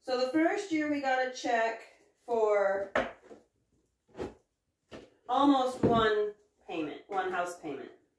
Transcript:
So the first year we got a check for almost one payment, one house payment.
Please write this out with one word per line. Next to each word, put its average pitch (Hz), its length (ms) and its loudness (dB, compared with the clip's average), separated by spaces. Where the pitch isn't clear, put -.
So 254 140 -2
the 262 120 0
first 339 400 2
year 302 180 0
we 285 120 -2
got 262 260 2
a 254 40 -6
check 226 500 -2
for 202 680 2
almost 262 560 2
one 214 480 4
payment, 160 400 -8
one 185 240 -4
house 180 280 -4
payment. 139 300 -10